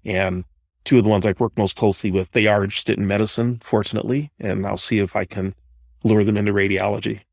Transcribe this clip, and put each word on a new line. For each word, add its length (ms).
And 420
two 160
of 40
the 60
ones 160
I've 140
worked 180
most 180
closely 360
with, 220
they 120
are 180
interested 360
in 80
medicine, 560
fortunately. 760
And 280
I'll 100
see 220
if 160
I 100
can 300
lure 200
them 140
into 160
radiology. 680